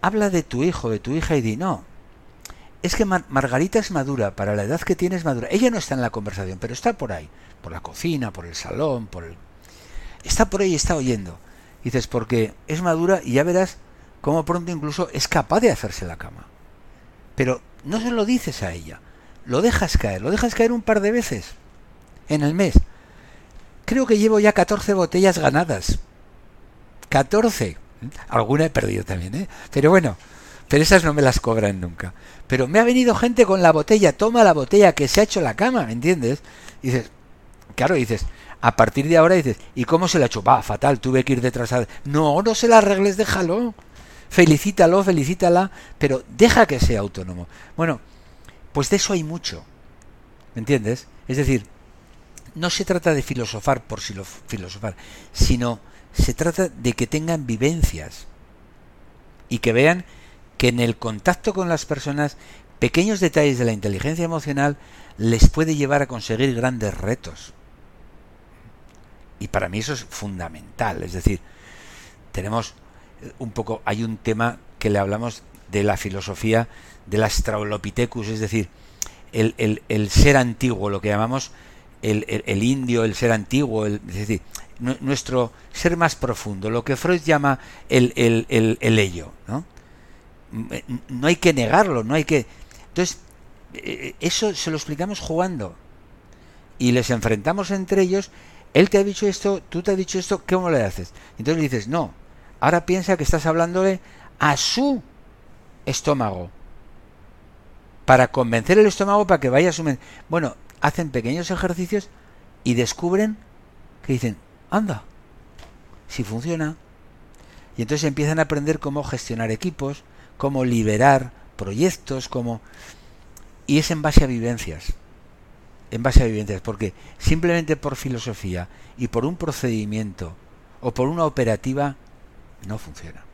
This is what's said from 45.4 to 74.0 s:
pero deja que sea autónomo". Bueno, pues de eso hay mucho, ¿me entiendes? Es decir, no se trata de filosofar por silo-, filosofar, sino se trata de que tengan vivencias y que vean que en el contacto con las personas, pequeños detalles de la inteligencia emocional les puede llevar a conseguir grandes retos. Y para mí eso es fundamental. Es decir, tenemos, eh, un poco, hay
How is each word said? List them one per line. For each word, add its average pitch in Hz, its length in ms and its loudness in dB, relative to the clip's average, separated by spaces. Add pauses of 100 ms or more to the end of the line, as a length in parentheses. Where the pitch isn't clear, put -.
pero 135 260 -2 (140)
deja 226 280 8
que 131 140 -4
sea 110 220 4
autónomo". 90 460 -8 (300)
Bueno, 156 220 -2 (760)
pues 143 160 -2
de 202 80 2
eso 202 160 0
hay 170 100 -2
mucho, 151 400 -10 (920)
¿me 113 40 -8
entiendes? 117 480 -2 (200)
Es 131 100 -4
decir, 131 280 0 (920)
no 170 140 -4
se 185 160 -4
trata 175 280 0
de 139 80 0
filosofar 123 640 -2
por 104 180 -10
silo-, 95 240 -12
filosofar, 98 720 -10 (380)
sino 120 460 2 (340)
se - 200 2
trata 165 360 0
de 120 240 -2
que 123 140 -2
tengan 156 400 -4
vivencias 120 800 -2 (1200)
y 120 100 -4
que 113 140 0
vean 160 320 4 (520)
que 127 120 2
en 120 100 -2
el 117 180 0
contacto 120 560 -2
con 180 160 -4
las 160 160 -2
personas, 143 520 -4 (420)
pequeños 196 400 2
detalles 151 380 2
de 123 80 0
la 113 80 2
inteligencia 107 520 -4
emocional 143 520 -2 (400)
les 113 320 8
puede 160 260 2
llevar 143 260 2
a 135 60 -2
conseguir 120 480 -2
grandes 117 400 -2
retos. 90 580 -8 (1900)
Y 98 80 -10
para 92 220 -2
mí 98 100 -4
eso 110 140 -6
es 123 120 -10
fundamental. 90 1000 -8
Es 87 100 -10
decir, 90 260 0 (920)
tenemos, 107 440 -6 (460)
eh, - 180 -16
un 117 120 -10
poco, 110 340 -6
hay 107 180 -2